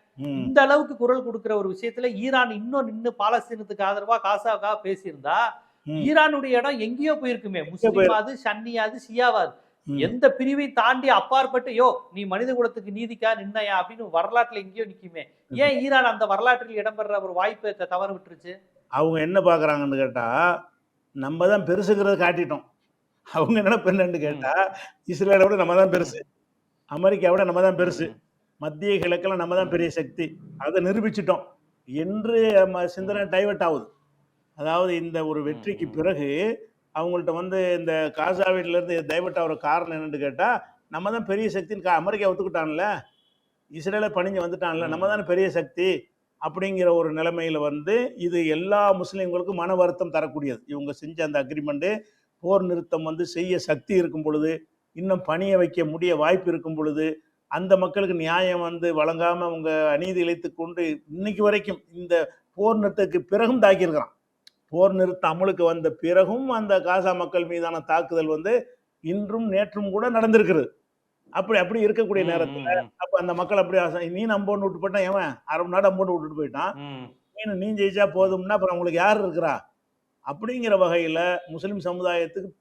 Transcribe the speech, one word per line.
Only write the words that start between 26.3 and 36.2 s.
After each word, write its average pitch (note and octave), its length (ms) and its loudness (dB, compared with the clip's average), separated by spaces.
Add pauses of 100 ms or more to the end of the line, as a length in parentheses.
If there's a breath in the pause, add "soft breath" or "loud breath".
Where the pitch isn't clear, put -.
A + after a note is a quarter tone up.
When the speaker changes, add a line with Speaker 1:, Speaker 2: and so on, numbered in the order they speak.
Speaker 1:
அமெரிக்காவை F3+ 520 2
விட F#3 140 2
நம்ம F3 100 2
தான் F3+ 260 4
பெருசு, D#3+ 200 -4
Speaker 2:
ம், - 40 -12
ம். - 60 -20 (400)
Speaker 1:
மத்திய D#3 360 -4
கிழக்குல F3 420 0
நம்ம F3 200 -2
தான் F#3 100 2
Speaker 2:
ம். F3 40 -8
Speaker 1:
பெரிய E3+ 200 0
சக்தி, D#3+ 480 -8 (200)
அதை E3 260 -2
நிரூபிச்சிட்டோம் G3 600 0 (420)
என்று G#3+ 640 0
நம்ம F#3 360 4
சிந்தனை G3+ 380 -6
Speaker 2:
ம். E3 40 -10
Speaker 1:
டைவர்ட் F#3+ 340 0
ஆகுது. D#3 260 -2 (640)
அதாவது E3+ 400 0
இந்த E3 300 -4
ஒரு D3+ 160 -4
Speaker 2:
ம், - 20 -6
Speaker 1:
வெற்றிக்கு E3 440 -6
Speaker 2:
ம். - 40 -12
Speaker 1:
பிறகு D#3+ 680 -2 (360)